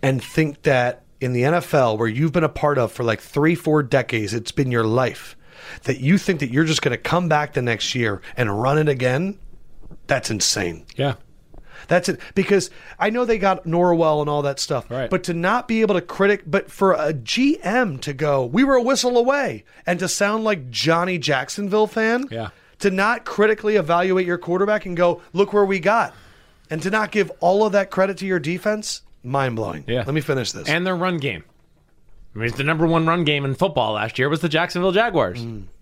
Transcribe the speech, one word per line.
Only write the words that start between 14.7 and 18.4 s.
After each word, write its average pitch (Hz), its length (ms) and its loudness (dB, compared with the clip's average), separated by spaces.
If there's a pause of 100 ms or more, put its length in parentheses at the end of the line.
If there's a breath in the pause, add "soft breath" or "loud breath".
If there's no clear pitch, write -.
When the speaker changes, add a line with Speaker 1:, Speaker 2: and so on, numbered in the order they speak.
Speaker 2:
Right. 123 180 -4
Speaker 1:
but 185 140 0
to 175 100 -4
not 190 340 0
be 226 140 2
able 208 140 2
to 175 60 0
critic, 196 440 0
but 180 240 -2
for 190 240 2
a 156 200 0
G 240 500 0
M 202 360 0
to 147 140 -8
go, 139 320 0